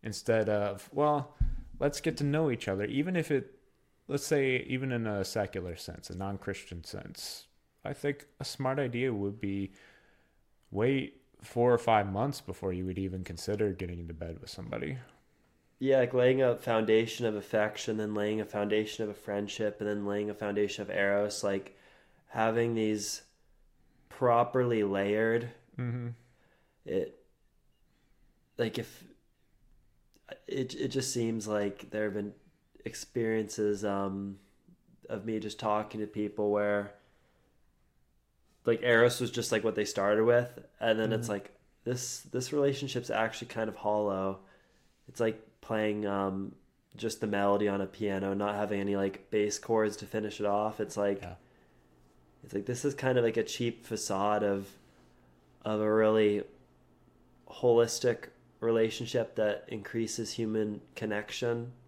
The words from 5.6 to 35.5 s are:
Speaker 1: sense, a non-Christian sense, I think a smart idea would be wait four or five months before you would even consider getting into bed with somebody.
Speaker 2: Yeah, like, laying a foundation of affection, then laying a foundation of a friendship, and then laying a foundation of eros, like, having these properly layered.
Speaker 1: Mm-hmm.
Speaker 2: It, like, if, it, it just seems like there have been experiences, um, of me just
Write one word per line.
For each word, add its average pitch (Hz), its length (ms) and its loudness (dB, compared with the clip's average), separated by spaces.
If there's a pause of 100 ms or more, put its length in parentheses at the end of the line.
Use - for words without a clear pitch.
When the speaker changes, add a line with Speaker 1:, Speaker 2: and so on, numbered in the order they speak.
Speaker 1:
sense, - 340 -14
a 87 60 -8
non-Christian 95 680 -8
sense, - 640 -14 (380)
I - 80 -4
think 143 340 -4 (140)
a 139 40 -8
smart 135 340 -2
idea 123 340 0
would 101 280 -4
be 98 320 -4 (1000)
wait 123 520 -2 (200)
four 120 300 4
or 117 60 6
five 107 320 4
months 123 300 -2
before 95 320 -4
you 92 140 -2
would 92 120 -4
even 95 260 -4
consider 101 480 -2
getting 87 280 -6
into 85 140 -10
bed 82 260 -10
with - 100 -16
somebody. - 480 -6 (800)
Speaker 2:
Yeah, 135 200 4
like, 123 140 2
laying 131 300 6
a 120 140 4
foundation 113 680 2
of 107 120 2
affection, 107 640 0
then 107 160 -2
laying 107 260 0
a 104 40 -2
foundation 107 600 -2
of 104 60 -4
a 98 40 -10
friendship, 104 680 -4
and 104 80 -2
then 104 180 -2
laying 104 220 -2
a 104 60 -6
foundation 104 480 0
of 98 80 -8
eros, 101 540 2
like, 98 320 -2 (500)
having 117 480 0
these 107 480 -2 (840)
properly 120 760 2
layered. 107 680 2 (280)
Speaker 1:
Mm-hmm. 120 300 -6 (760)
Speaker 2:
It, - 400 -4 (1300)
like, 113 220 0
if, - 260 -10 (1400)
it, 131 260 -4
it 135 140 -2
just 127 240 -2
seems 113 340 0
like 104 440 -2
there 107 140 -2
have 101 100 -2
been 104 180 -4 (520)
experiences, 107 1000 -2
um, 98 540 -2 (720)
of 104 160 -6
me 110 140 -2
just 104 220 -8